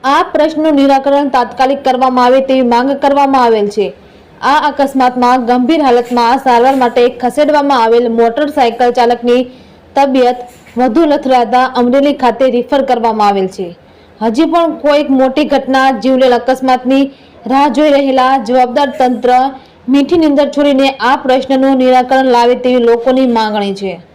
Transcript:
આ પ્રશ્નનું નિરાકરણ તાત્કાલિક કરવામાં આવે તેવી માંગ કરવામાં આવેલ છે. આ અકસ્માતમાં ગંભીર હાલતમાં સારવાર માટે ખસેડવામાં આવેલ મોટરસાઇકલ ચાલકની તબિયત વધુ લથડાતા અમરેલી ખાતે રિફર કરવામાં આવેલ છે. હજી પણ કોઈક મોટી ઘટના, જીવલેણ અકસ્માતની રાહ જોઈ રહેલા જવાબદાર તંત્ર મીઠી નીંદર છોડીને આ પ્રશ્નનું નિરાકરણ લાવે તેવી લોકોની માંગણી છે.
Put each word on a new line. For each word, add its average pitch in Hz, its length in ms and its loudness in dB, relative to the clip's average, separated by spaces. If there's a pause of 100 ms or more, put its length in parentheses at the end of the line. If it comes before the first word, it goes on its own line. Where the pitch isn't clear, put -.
આ 285 200 0
પ્રશ્નનું 311 520 -2
નિરાકરણ 277 540 2
તાત્કાલિક 262 540 -2
કરવામાં 254 420 0
આવે 262 160 4
તેવી 269 200 0
માંગ 240 300 0
કરવામાં 277 520 0
આવેલ 220 240 0
છે. 202 260 -4 (480)
આ 294 300 0
અકસ્માતમાં 254 760 0
ગંભીર 254 380 0
હાલતમાં 240 540 0
સારવાર 254 380 2
માટે 240 340 0
ખસેડવામાં 285 760 0
આવેલ 233 260 2
મોટરસાઇકલ 240 800 0
ચાલકની 240 520 0 (520)
તબિયત 254 400 2 (420)
વધુ 269 280 0
લથડાતા 254 600 0
અમરેલી 262 480 0
ખાતે 254 360 0
રિફર 247 320 -2
કરવામાં 226 460 0
આવેલ 196 200 0
છે. 180 280 -10 (460)
હજી 233 240 0
પણ 330 260 0
કોઈક 294 380 -2
મોટી 262 360 0
ઘટના, 262 460 0
જીવલેણ 254 400 0
અકસ્માતની 262 800 0 (360)
રાહ 277 200 2
જોઈ 294 240 2
રહેલા 269 460 2
જવાબદાર 254 520 0 (100)
તંત્ર 254 520 0 (380)
મીઠી 285 280 0
નીંદર 294 320 2
છોડીને 277 400 0
આ 262 260 -2
પ્રશ્નનું 262 600 0
નિરાકરણ 254 480 2
લાવે 240 300 2
તેવી 247 200 -2
લોકોની 247 520 2
માંગણી 214 480 -2
છે. 190 260 -10 (140)